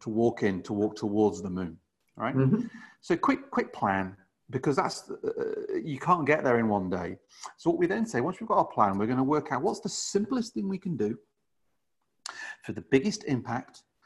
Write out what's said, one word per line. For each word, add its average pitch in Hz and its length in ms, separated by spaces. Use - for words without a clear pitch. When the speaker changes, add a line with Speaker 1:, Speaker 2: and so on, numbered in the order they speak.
Speaker 1:
to - 80
walk 113 360
in, 95 180
to - 100
walk 107 220
towards 101 480
the 98 80
moon, 90 260
right? 113 200
Speaker 2:
Mm-hmm. 170 300
Speaker 1:
So - 160
quick, - 340
quick - 220
plan, 95 440
because 131 260
that's, - 340
uh, - 720
you 143 160
can't 165 280
get 147 180
there 123 160
in 113 80
one 101 200
day. 90 300
So - 140
what 170 80
we 175 100
then 220 180
say, 120 140
once - 200
we've 226 80
got 196 100
our 170 80
plan, 98 320
we're 104 100
gonna 127 160
work 143 280
out 131 100
what's 214 180
the - 80
simplest 226 680
thing 208 140
we 190 100
can 180 180
do 107 220
for - 80
the - 100
biggest 135 420
impact 120 580